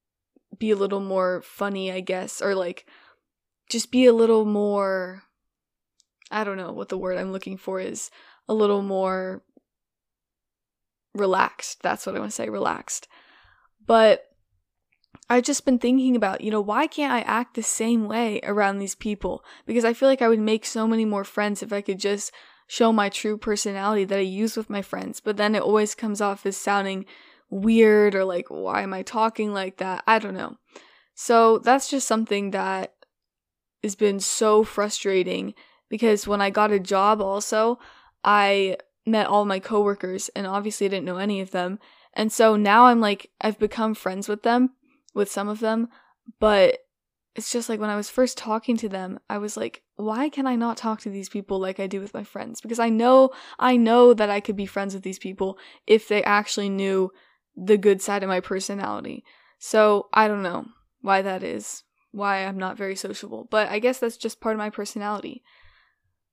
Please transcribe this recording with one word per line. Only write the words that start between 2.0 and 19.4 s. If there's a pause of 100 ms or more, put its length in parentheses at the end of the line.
guess,
or,
like, (840)
just
be
a
little
more, (1080)
I
don't
know
what
the
word
I'm
looking
for
is, (380)
a
little
more (1700)
relaxed.
That's
what
I
wanna
say,
relaxed. (760)
But (1040)
I've
just
been
thinking
about,
you
know,
why
can't
I
act
the
same
way
around
these
people? (220)